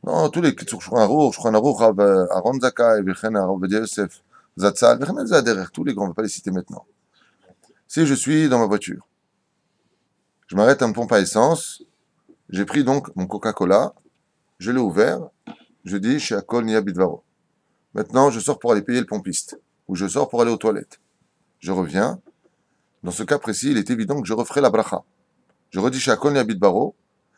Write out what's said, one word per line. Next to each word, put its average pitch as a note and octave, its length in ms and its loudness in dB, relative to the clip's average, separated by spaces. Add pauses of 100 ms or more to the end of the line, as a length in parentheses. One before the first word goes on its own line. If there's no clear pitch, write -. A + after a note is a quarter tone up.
Non, E3 260 0
tous F3 120 -4
les E3 140 2
Shulchan - 420 -6
Aruch, A#2 380 4
Shulchan A2 180 -2
Aruch, A2 240 2
Rav, A2 220 4
euh, G2 320 4
Aaron G2+ 280 -2
Zakai, A#2 440 2
Vichen, G#2 340 -4
Rav F#2+ 140 0
Ovadia F#2+ 280 -2
Yosef, G#2 420 -6 (380)
Zatzal, A#2+ 400 4
Vichen, G3 260 -4
Zaderer, A#2 460 2
tous - 120 -8
les D3 100 -2
grands, G2+ 120 -4
on F#2+ 40 -4
va E2 40 -12
pas A2+ 100 -4
les G#2+ 60 -4
citer - 220 -8
maintenant. F#2 340 -8 (1000)
Si D#3+ 180 2
je C#3 80 4
suis D#3 360 2
dans B2 100 4
ma A#2 60 2
voiture, G2+ 420 -4 (1400)
je E2+ 80 -8
m'arrête A2 260 4
à B2 60 2
une G#2+ 60 -2
pompe A2 180 -4
à G#2+ 100 6
essence, B2 640 0 (680)
j'ai F#2+ 160 -4
pris C#3+ 180 0
donc C3+ 320 -2
mon F#2 120 -4
Coca-Cola, G2+ 680 0 (680)
je G2+ 120 -6
l'ai B2+ 80 0
ouvert, G#2+ 400 2 (680)
je G2 120 -6
dis, « A#2 220 0
Chez A#2+ 160 -6
Akol A2+ 300 -4
Nia A2 160 2
Bidvaro. » F#2 420 -2 (680)
Maintenant, B2 360 2
je A2+ 100 -6
sors B2+ 200 -4
pour A#2+ 120 0
aller G#2 100 4
payer B2 180 -2
le A2+ 60 -4
pompiste, F#2+ 540 -8 (280)
ou F#2 80 -6
je F#2+ 120 -2
sors C#3+ 200 -2
pour A#2+ 140 -2
aller A#2 100 2
aux A2 60 -2
toilettes. - 420 -4 (600)
Je F2 120 -8
reviens. F#2+ 480 -2 (840)
Dans F2+ 80 -8
ce F#2+ 120 -8
cas C#3+ 140 0
précis, B2+ 340 -4
il C3 60 0
est G2+ 120 -4
évident B2 320 -4
que F#2+ 60 -8
je G#2+ 60 -2
referai A#2 280 -2
la C3 80 6
bracha. G#2+ 340 -2 (680)
Je F#2+ 100 -6
redis, « B2+ 220 0
Chez C3 100 0
Akol C#3+ 220 2
Nia C3+ 100 2
Bidvaro. » G#2 520 0 (420)